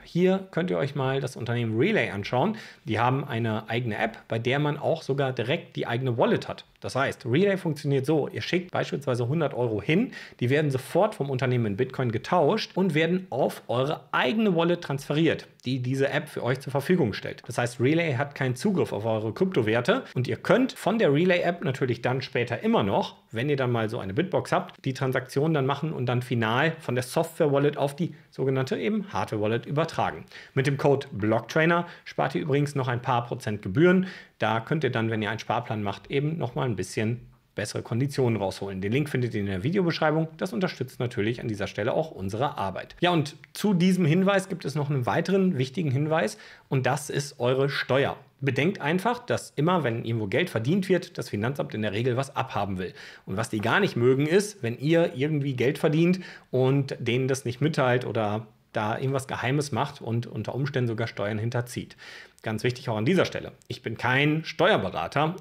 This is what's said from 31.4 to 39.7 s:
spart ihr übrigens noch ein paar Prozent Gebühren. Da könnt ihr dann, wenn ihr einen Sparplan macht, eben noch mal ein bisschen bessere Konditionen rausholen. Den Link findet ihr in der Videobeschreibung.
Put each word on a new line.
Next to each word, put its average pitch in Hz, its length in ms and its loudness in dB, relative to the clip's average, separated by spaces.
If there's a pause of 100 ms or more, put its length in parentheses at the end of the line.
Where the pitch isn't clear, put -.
spart 147 300 -2
ihr 180 60 -2
übrigens 143 340 0
noch 127 140 -2
ein 120 140 -2
paar 120 240 0
Prozent 110 360 -6
Gebühren. 180 440 6 (320)
Da 113 220 2
könnt 151 240 -2
ihr 120 60 2
dann, 113 200 0
wenn 110 100 -2
ihr 104 100 -2
einen 113 80 -4
Sparplan 120 440 -2
macht, - 280 -6
eben 147 280 -2
noch 127 160 -4
mal 143 100 -2
ein 117 120 -2
bisschen 113 440 -2 (360)
bessere 107 260 -6
Konditionen 123 560 0
rausholen. 95 420 -4
Den 104 120 -2
Link 143 180 0
findet 120 240 -2
ihr 107 60 -2
in 98 60 -2
der 95 180 -4
Videobeschreibung. 160 640 2 (100)